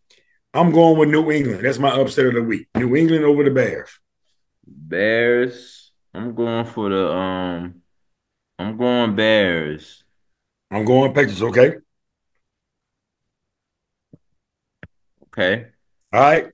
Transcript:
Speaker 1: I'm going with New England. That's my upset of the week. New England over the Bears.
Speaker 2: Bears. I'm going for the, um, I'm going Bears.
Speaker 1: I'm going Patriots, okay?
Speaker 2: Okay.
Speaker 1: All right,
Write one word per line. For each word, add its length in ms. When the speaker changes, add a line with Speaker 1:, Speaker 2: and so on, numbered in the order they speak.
Speaker 1:
I'm 200
going 260
with 120
New 200
England. 340
That's 140
my 120
upset 360
of 80
the 80
week. 320
New 220
England 280
over 200
the 60
Bears. 400
Speaker 2:
Bears. 1300
I'm 220
going 300
for 240
the, 240
um, 680
I'm 180
going 380
Bears. 880
Speaker 1:
I'm 120
going 300
Patriots, 280
okay? 320
Speaker 2:
Okay. 380
Speaker 1:
All 80
right, 340